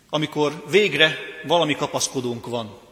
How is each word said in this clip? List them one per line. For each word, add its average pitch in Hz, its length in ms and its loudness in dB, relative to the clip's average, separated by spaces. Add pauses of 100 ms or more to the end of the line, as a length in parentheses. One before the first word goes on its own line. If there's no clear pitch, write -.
Amikor 151 640 -2
végre 156 480 4 (280)
valami 151 280 2
kapaszkodónk 123 720 -4
van. 113 340 -8 (100)